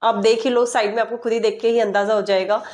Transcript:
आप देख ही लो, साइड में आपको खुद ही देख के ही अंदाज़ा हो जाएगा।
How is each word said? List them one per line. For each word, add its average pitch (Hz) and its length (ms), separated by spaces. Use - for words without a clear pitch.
आप 220 160
देख 220 260
ही 262 60
लो, 240 160
साइड 226 300
में 233 60
आपको 220 160
खुद 240 160
ही 233 60
देख 214 220
के 226 80
ही 233 100
अंदाज़ा 202 340
हो 214 80
जाएगा। 196 400